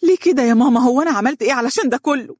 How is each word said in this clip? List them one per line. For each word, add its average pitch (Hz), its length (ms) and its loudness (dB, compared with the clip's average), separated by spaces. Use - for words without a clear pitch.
ليه 359 140 2
كده 339 260 0
يا 233 120 2
ماما؟ 240 260 4
هو 247 220 2
أنا 330 80 -2
عملت 247 320 -2
إيه 226 100 0
علشان 262 360 -2
ده 240 80 -2
كله؟ 277 440 -6